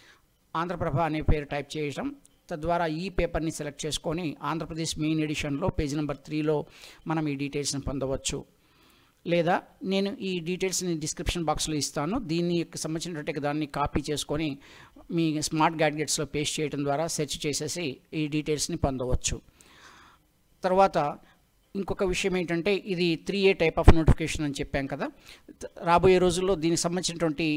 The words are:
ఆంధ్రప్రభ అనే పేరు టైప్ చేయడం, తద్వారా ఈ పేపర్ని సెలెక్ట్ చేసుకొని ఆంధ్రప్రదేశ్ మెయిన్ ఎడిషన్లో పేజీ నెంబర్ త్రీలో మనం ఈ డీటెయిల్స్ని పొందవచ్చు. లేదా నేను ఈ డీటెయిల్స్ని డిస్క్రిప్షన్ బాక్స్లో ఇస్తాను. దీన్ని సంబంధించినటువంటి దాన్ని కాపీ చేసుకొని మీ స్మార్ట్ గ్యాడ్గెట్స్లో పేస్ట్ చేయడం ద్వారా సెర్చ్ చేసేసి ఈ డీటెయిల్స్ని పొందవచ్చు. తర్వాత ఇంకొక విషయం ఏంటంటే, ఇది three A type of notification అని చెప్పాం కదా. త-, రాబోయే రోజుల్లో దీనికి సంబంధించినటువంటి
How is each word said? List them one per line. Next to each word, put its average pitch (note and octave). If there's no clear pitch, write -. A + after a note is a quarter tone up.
ఆంధ్రప్రభ E3+
అనే D#3
పేరు D3
టైప్ C#3+
చేయడం, D3+
తద్వారా E3+
ఈ D#3+
పేపర్ని E3
సెలెక్ట్ D3
చేసుకొని D#3
ఆంధ్రప్రదేశ్ D#3+
మెయిన్ D#3
ఎడిషన్లో D3+
పేజీ D3+
నెంబర్ D3
త్రీలో D3+
మనం D#3+
ఈ D3
డీటెయిల్స్ని C#3
పొందవచ్చు. C3+
లేదా E3+
నేను G3
ఈ F#3
డీటెయిల్స్ని F3+
డిస్క్రిప్షన్ D#3+
బాక్స్లో D#3
ఇస్తాను. D3+
దీన్ని E3+
సంబంధించినటువంటి D#3+
దాన్ని D3
కాపీ D3
చేసుకొని D3
మీ D#3+
స్మార్ట్ D#3+
గ్యాడ్గెట్స్లో D3+
పేస్ట్ D3+
చేయడం C#3+
ద్వారా C#3+
సెర్చ్ D#3+
చేసేసి D3+
ఈ D3+
డీటెయిల్స్ని D3
పొందవచ్చు. B2+
తర్వాత F#3
ఇంకొక G3+
విషయం F3+
ఏంటంటే, E3+
ఇది F3
three F#3+
A -
type D#3+
of -
notification D#3
అని C#3
చెప్పాం C#3
కదా. D3+
త-, -
రాబోయే F3+
రోజుల్లో F3+
దీనికి E3
సంబంధించినటువంటి E3+